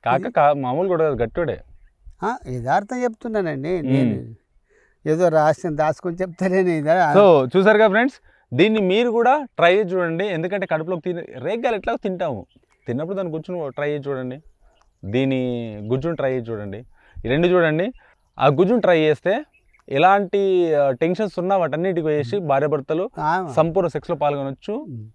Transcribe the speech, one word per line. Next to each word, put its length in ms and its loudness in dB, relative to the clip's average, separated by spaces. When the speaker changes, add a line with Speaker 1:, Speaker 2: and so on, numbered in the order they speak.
Speaker 1:
కాక 160 0
Speaker 2:
ఇది 100 -6
Speaker 1:
కా-, 300 2
మామూలు 280 -2
కూడా 160 0
కాదు, 180 -2
గట్టుడే. 380 -4
Speaker 2:
ఆ, 120 -4
యథార్థం 540 -2
చెప్తున్నానండి 800 -4
Speaker 1:
మ్. 40 -6
Speaker 2:
నేను. 480 0
ఏదో 220 2
రహస్యం 480 2
దాచుకొని 400 -2
చెప్తలేను 520 -2
ఇది. 200 0
Speaker 1:
So, 680 6
చూసారుగా 320 6
ఫ్రెండ్స్, 280 2
దీన్ని 240 4
మీరు 300 2
కూడా 360 2
ట్రై 200 4
చేసి 120 0
చూడండి. 360 -2
ఎందుకంటే 420 -4
కడుపులోకి 360 -4
తినే 200 -6
రేగ్గాయలు 380 -2
ఎట్లాగో 260 -4
తింటాము, 440 -6
తిన్నప్పుడు 300 -6
దాని 120 -6
గుజ్జును 400 -8
ట్రై 220 -6
చేసి 180 -6
చూడండి, 340 -8
దీని 720 -2
గుజ్జును 220 -4
ట్రై 180 -2
చేసి 180 -6
చూడండి. 360 -10
ఈ 20 -6
రెండు 200 2
చూడండి. 440 2
ఆ 80 2
గుజ్జును 340 4
ట్రై 180 4
చేస్తే 460 0
ఎలాంటి, 840 2
ఆ, 160 2
టెన్షన్స్ 480 -2
ఉన్నా 180 0
వాటన్నిటికి 500 -2
వేసి 320 -2
భార్యాభర్తలు 720 -2
Speaker 2:
ఆ. 360 -2
Speaker 1:
సంపూర్ణ 320 2
సెక్స్లో 280 -6
పాల్గొనొచ్చు, 720 -6
Speaker 2:
మ్. 260 -14